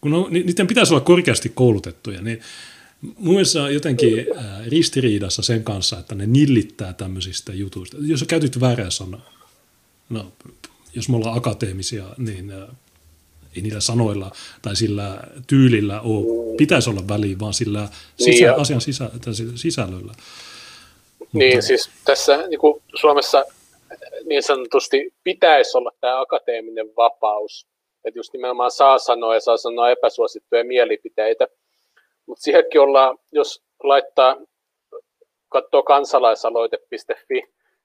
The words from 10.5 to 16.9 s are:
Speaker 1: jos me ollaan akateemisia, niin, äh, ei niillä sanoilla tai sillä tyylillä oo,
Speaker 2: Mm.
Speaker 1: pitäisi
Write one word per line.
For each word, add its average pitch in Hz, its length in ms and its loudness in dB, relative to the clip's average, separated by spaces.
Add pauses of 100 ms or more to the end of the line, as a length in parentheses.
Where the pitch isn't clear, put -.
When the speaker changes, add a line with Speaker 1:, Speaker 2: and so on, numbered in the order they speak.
Speaker 1:
jos 123 140 -10
me 127 80 0
ollaan 117 220 -4
akateemisia, 101 680 -6 (140)
niin, 101 320 -10
äh, 98 180 -18 (880)
ei 92 60 -10
niillä 107 180 -8
sanoilla 101 500 -2 (320)
tai 101 140 -6
sillä 101 440 -4 (260)
tyylillä 110 540 4
oo, 110 200 -2 (300)
Speaker 2:
Mm. 113 60 -8
Speaker 1:
pitäisi 147 340 2